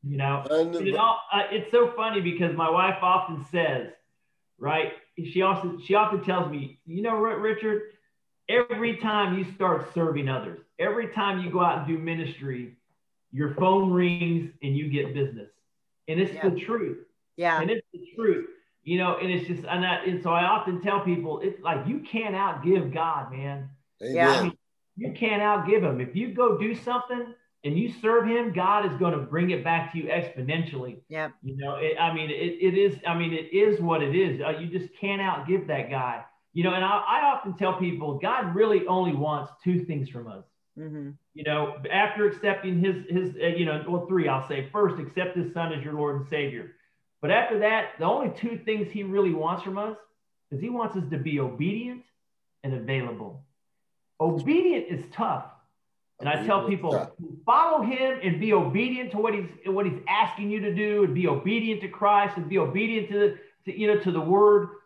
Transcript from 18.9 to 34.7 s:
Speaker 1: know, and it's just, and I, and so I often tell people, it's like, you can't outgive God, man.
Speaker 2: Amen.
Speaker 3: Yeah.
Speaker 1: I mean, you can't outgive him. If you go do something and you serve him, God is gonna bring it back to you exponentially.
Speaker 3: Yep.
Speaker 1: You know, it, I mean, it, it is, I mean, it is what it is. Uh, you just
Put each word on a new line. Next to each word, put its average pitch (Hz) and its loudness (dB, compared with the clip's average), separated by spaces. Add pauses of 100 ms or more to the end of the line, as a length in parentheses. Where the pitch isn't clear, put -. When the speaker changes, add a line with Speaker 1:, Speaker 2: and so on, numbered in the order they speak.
Speaker 1:
know, 180 0
and 185 -2
it's 175 -2
just, 175 -4
and 180 0
I, 180 2 (100)
and 180 -2
so 175 0
I 170 4
often 185 2
tell 202 2
people, 160 -2
it's 196 -2
like, 160 -2
you 285 -2
can't 220 -4
outgive 170 2
God, 156 -2
man. 139 -8 (320)
Speaker 2:
Amen. 131 -6
Speaker 3:
Yeah. 170 6
Speaker 1:
I 135 4
mean, 175 -4 (380)
you 240 -8
can't 214 0
outgive 208 2
him. 135 0
If 123 -6
you 233 -2
go 226 4
do 220 -2
something 247 -4 (320)
and 151 0
you 233 0 (100)
serve 226 4
him, 233 0
God 196 2
is 135 -4
gonna 170 2
bring 165 0
it 151 -2
back 165 0
to 170 -6
you 151 -4
exponentially. 139 -4
Speaker 3:
Yep. 156 -6 (100)
Speaker 1:
You 135 -8
know, 143 -6
it, 156 -2
I 165 2
mean, 156 -4
it, - -4 (280)
it 185 4
is, 196 4 (100)
I 170 0
mean, 170 0
it 160 -6
is 196 4
what 165 2
it 143 0
is. 170 2
Uh, 151 -2
you 170 -8
just 180 -6